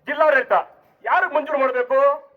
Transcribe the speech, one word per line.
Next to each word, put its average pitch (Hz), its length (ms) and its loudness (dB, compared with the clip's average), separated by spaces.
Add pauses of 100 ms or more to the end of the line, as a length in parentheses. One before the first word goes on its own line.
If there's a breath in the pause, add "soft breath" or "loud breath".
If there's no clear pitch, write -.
ಜಿಲ್ಲಾಡಳಿತ 285 460 2 (520)
ಯಾರು 302 300 0
ಮಂಜೂರು 294 240 -2
ಮಾಡ್ಬೇಕು? 254 360 -2 (420)